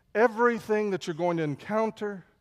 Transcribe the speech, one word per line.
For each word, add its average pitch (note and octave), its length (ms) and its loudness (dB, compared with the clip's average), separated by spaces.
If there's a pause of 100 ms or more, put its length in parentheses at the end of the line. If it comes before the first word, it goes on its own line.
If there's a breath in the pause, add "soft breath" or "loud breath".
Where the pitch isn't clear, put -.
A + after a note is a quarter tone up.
(140)
everything G#3+ 800 2
that F3+ 140 -4
you're F3+ 60 -4
going E3+ 240 0
to E3 60 0
encounter, G#3 840 -4 (160)